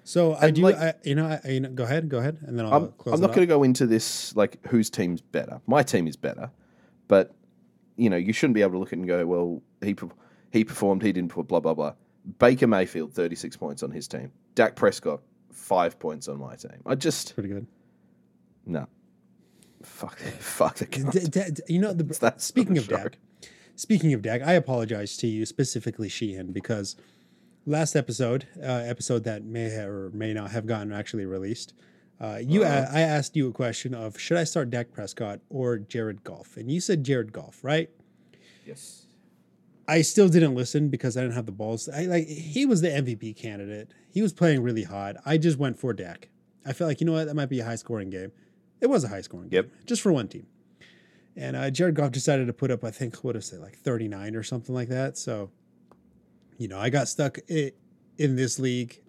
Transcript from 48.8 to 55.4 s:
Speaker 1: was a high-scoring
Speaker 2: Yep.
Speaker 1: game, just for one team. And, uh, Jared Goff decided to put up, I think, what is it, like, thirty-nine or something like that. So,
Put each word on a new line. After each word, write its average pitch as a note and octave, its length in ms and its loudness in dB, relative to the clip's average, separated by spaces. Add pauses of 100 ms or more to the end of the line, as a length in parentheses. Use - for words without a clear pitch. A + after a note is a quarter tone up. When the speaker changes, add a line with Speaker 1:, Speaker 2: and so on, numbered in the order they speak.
Speaker 1:
was A3+ 140 2
a A2 60 -4
high-scoring F2+ 420 -12
Speaker 2:
Yep. F#2 140 4
Speaker 1:
game, - 80 -20 (120)
just A#3+ 160 -2
for G3+ 100 4
one B2 160 2
team. - 200 -18 (880)
And, C3 200 -8
uh, C3+ 140 -4
Jared D#3+ 240 2
Goff C#3+ 180 0
decided C3+ 360 2
to A#2+ 60 -2
put C3 180 -2
up, A#2 120 -4
I A2+ 60 -6
think, A#2 340 -8
what A#2+ 120 -4
is G#2 180 -12
it, F2+ 60 -16
like, G2 180 -20
thirty-nine A2 580 -4
or A2+ 60 -6
something B2 320 -8
like B2 160 -4
that. C3 300 -4
So, G#2 320 -8 (1080)